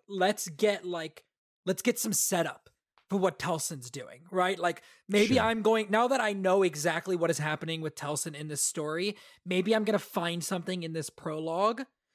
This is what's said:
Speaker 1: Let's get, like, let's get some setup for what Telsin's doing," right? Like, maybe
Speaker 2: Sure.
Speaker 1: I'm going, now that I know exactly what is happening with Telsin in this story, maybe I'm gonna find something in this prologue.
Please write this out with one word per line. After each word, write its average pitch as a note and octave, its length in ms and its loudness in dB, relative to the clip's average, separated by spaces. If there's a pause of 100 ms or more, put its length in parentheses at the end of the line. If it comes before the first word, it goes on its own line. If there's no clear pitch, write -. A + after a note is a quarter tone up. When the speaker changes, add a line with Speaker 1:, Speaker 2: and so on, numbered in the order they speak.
Speaker 1:
Let's G3 400 0
get, F#3 380 0
like, E3 380 -8 (420)
let's F#3 160 -2
get A#3+ 160 2
some G#3+ 140 -2
setup - 560 0 (400)
for G3 100 0
what F3+ 200 2
Telsin's D3+ 520 -4
doing," C3+ 400 -14
right? F#3 280 0
Like, E3+ 240 -2 (260)
maybe G#3 280 4
Speaker 2:
Sure. A3 80 4
Speaker 1:
I'm A3+ 180 0
going, G#3+ 280 4
now A3+ 180 4
that B3+ 120 2
I G#3+ 140 0
know F#3+ 280 4
exactly E3+ 540 0
what E3 140 2
is D#3 80 0
happening D#3+ 420 -2
with D#3 140 -6
Telsin D3 400 -6
in D3+ 140 -10
this D3 140 -4
story, E3+ 540 -2 (300)
maybe F#3 280 2
I'm A3 100 2
gonna G#3 140 2
find E3+ 460 -2
something F#3 380 -4
in E3 100 -8
this D#3+ 180 -4
prologue. E3+ 720 -2 (320)